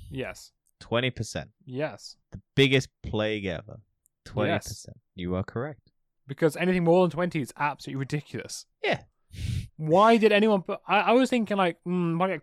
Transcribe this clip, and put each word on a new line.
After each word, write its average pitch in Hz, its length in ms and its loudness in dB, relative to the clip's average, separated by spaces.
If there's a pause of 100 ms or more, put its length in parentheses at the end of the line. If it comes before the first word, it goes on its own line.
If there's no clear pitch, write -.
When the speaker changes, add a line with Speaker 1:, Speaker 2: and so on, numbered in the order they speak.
Speaker 1:
Yes. 113 440 -12 (260)
Speaker 2:
Twenty 120 320 -2
percent. - 400 -10 (160)
Speaker 1:
Yes. 127 480 -10 (160)
Speaker 2:
The - 100 -16 (140)
biggest 135 340 4 (140)
plague 107 420 -4
ever. - 360 -8 (440)
Twenty - 320 -2
percent. - 400 -12
Speaker 1:
Yes. - 160 -20
Speaker 2:
You 90 220 -6
are 92 80 -4
correct. - 480 -10 (360)
Speaker 1:
Because 147 300 0
anything 180 260 0
more 175 200 6
than 170 80 2
twenty 165 280 -4
is 123 180 -6
absolutely 139 420 -6
ridiculous. - 680 -8 (180)
Speaker 2:
Yeah. - 200 -2 (760)
Speaker 1:
Why 190 400 6
did 208 140 6
anyone 208 320 4
put, 196 240 -8
I, 190 120 2
I 190 120 2
was 254 180 6
thinking, 214 260 0
like, 185 220 0 (100)
"Mm, 175 260 0
might 180 160 0
get 160 140 -6